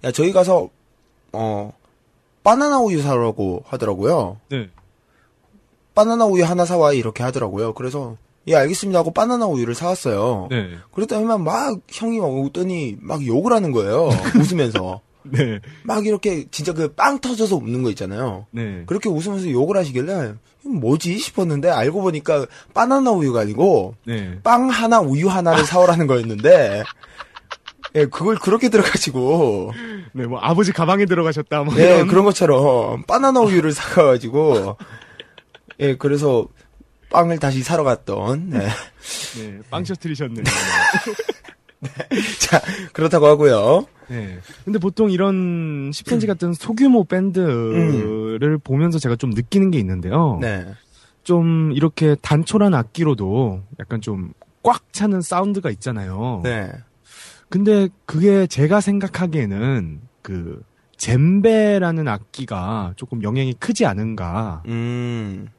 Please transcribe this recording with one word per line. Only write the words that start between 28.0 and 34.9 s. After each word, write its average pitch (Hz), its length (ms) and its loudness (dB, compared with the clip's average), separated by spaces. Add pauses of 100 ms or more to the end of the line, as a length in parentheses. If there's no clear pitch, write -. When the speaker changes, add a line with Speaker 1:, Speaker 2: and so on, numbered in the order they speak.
Speaker 1:
그걸 196 300 0
그렇게 220 320 2
들어가지고. 127 1040 2 (420)
Speaker 2:
네, 127 120 -6
뭐 120 140 -6
아버지 170 320 2
가방에 190 340 2
들어가셨다, 160 560 -2
뭐 147 120 -2
Speaker 1:
네, 180 240 8
Speaker 2:
이런. - 100 2
Speaker 1:
그런 190 160 4
것처럼 135 800 2
바나나 262 360 2
우유를 180 320 4
사가지고, 127 1040 2 (1040)